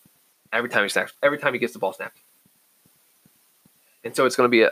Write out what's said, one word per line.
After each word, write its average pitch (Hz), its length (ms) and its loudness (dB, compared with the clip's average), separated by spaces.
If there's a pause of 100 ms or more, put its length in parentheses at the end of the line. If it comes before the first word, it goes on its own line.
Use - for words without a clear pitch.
(520)
every 120 180 -4
time 117 140 0
he 98 60 -2
snaps, - 240 -4 (100)
every 143 160 2
time 143 140 -2
he 120 60 -6
gets 117 140 -4
the - 60 -18
ball 95 140 -4
snapped. - 240 -14 (1900)
And 113 120 -12
so 135 100 2
it's 123 100 0
gonna 123 140 4
be 117 120 6
a, - 100 4